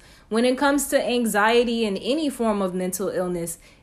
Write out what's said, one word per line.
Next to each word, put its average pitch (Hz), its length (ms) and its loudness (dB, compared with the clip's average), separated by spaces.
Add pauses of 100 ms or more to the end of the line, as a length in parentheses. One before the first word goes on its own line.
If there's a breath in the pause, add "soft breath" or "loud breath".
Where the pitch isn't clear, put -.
(280 soft breath)
when 226 160 0
it 254 140 2
comes 277 300 2
to 277 140 2
anxiety 233 840 2
and 196 160 -2
any 294 260 -2
form 220 340 0
of 185 120 -2
mental 185 340 -4
illness, 175 500 -4 (260 soft breath)